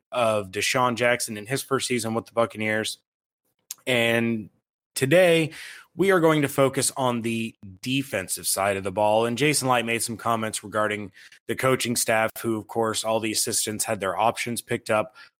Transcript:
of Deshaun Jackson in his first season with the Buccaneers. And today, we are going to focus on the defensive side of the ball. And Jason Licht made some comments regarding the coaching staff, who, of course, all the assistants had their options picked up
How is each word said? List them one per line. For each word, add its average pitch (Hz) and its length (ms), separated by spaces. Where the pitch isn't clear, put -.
of 110 400
Deshaun 120 440
Jackson 120 420
in 104 80
his 131 180
first 131 240
season 113 280
with 113 100
the - 80
Buccaneers. 107 640
And 117 600
today, 165 560
we 190 160
are 185 100
going 156 200
to 139 80
focus 135 480
on 123 240
the 113 340
defensive 113 640
side 98 320
of 98 40
the 98 80
ball. 107 360
And 120 100
Jason 139 320
Licht 123 160
made 113 180
some 117 140
comments 110 480
regarding 104 480
the 117 60
coaching 123 420
staff, 110 340
who, 113 160
of 104 100
course, 113 380
all 113 160
the 110 100
assistants 107 540
had 110 160
their 95 160
options 117 460
picked - 260
up 107 260